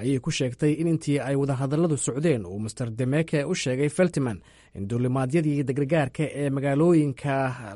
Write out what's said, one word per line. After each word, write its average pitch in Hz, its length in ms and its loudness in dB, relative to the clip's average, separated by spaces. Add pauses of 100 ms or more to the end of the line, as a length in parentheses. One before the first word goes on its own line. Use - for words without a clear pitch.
ayay 131 160 0
ku - 100 -4
sheegtay 135 460 0
in 165 160 0
intii 151 260 0
ay 135 180 -2
wadahadalladu 143 600 0
socdeen 131 480 0
uu 92 160 -8
Mister 113 320 -6
Demeke 139 560 0
u 185 60 -2
sheegay 139 340 0
Feltman 143 540 0 (320)
in 98 140 -6
duulimaadyadii 131 760 0
gargaarka 139 640 0
ee 143 220 -2
magaalooyinka 139 1040 2 (220)